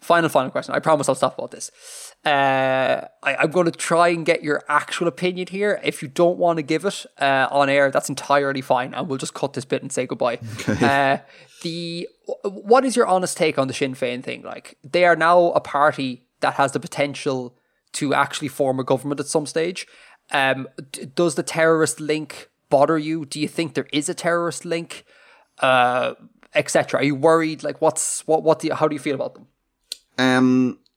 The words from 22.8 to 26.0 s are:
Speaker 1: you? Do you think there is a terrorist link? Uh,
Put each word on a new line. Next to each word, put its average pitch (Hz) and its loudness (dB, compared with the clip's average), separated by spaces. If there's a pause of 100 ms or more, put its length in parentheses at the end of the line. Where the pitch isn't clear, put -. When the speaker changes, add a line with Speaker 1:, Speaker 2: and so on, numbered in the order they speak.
Speaker 1:
you? 156 -4
Do 151 -10
you 143 -2
think 160 -4
there 131 -4
is 147 -2
a 180 -6
terrorist 170 -2
link? 170 -8 (540)
Uh, 127 2 (400)